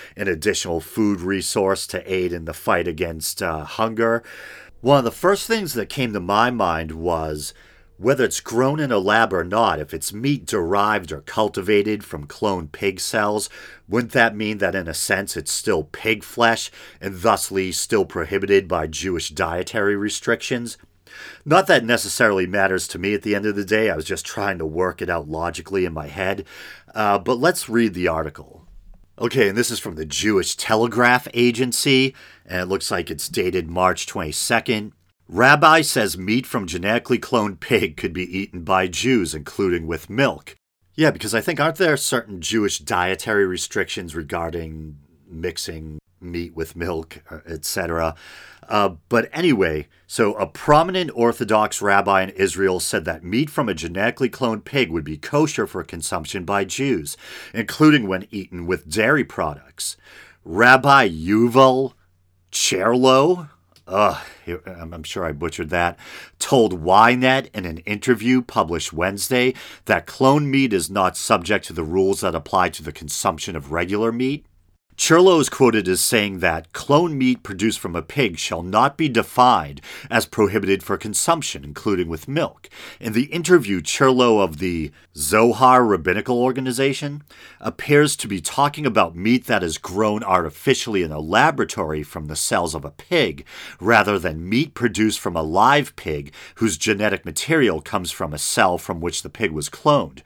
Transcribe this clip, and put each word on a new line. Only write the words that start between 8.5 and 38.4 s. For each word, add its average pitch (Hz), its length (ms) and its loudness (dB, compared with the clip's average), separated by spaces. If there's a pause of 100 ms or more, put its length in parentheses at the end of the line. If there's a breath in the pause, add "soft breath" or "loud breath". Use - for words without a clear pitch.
in 139 120 -2
a 104 80 2
lab 104 340 2
or 87 100 0
not, 92 360 0
if 76 120 -10
it's 82 220 -8
meat 117 320 -4
derived 101 640 0
or 73 100 -12
cultivated 104 840 0
from 73 240 -12
cloned 90 440 -4
pig 95 280 -4
cells, 104 500 -2 (380 loud breath)
wouldn't 113 240 -2
that 117 240 2
mean 107 240 -4
that 92 160 -2
in 90 120 -4
a 78 60 -6
sense 98 420 -2
it's 80 160 -8
still - 340 -2
pig - 380 -4
flesh 117 460 0 (320 loud breath)
and 98 140 -8
thusly 95 560 0
still 98 340 0
prohibited 98 640 0
by 82 180 -2
Jewish 82 440 -6
dietary 90 640 -2
restrictions? 117 800 -4 (680 loud breath)
Not 165 220 4
that 143 180 4
necessarily 110 640 2
matters 95 440 0
to 90 100 -10
me 101 160 0
at 98 80 -4
the 104 100 -2
end 101 140 -2
of 104 80 -2
the 101 100 -4
day. 107 240 2
I 85 60 -2
was 78 100 -6
just 90 220 -8
trying 98 320 -4
to 80 80 -6
work 87 340 -4
it 87 80 -4
out 80 180 -4
logically 85 560 -4
in 85 100 -4
my 78 120 -8
head. 95 400 -6 (480 loud breath)
Uh, 104 240 2
but 120 220 -2
let's 175 280 0
read 113 280 2
the 87 140 0
article. - 580 -8 (500)
Okay, 117 320 2
and 98 80 -4
this 120 140 0
is 110 80 -6
from 95 160 -10
the 78 100 -8
Jewish 92 500 0
Telegraph 120 800 2
Agency, 127 800 2 (320 loud breath)
and 90 160 -6
it 90 60 -4
looks 95 240 -4
like 87 180 -4
it's - 180 -8
dated 90 400 -2
March 90 380 0
twenty-second. 107 840 -2 (380)
Rabbi 147 520 6
says 110 360 0
meat 107 280 -2
from 107 220 -6
genetically 104 520 -2
cloned 104 400 -2
pig 95 380 0
could 87 160 -6
be 90 240 -6
eaten 95 260 -8